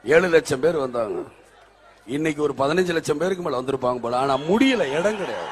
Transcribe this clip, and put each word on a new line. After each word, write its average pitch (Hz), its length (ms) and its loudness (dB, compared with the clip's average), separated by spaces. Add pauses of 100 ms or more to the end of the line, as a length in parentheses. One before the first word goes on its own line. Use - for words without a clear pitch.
ஏழு 165 240 4
லட்சம் 147 320 2
பேர் 165 160 2
வந்தாங்க. 120 440 -2 (840)
இன்னைக்கு 147 360 -2
ஒரு 139 160 0
பதினஞ்சு 170 340 2
லட்சம் 156 260 -2
பேருக்கு 180 240 -2
மேல 135 180 -2
வந்திருப்பாங்க 127 400 -2
போல. 117 160 -2
ஆனா 135 180 2
முடியல, 185 560 2
இடம் 196 280 0
கிடையாது. 123 340 -8